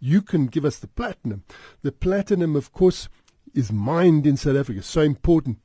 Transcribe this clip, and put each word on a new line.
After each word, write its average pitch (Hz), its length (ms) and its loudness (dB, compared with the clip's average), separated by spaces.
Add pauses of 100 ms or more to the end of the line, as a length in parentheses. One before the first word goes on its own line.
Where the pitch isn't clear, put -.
You 151 200 2
can 156 260 -2
give 143 180 -4
us 143 140 -2
the - 100 -18
platinum. 151 560 -8 (380)
The 139 100 -4
platinum, 185 640 0
of - 160 -4
course, - 360 0 (460)
is 107 180 -2
mined 151 540 2
in 143 100 2
South 139 200 0
Africa. 120 260 -4
So - 180 -4
important, 151 640 0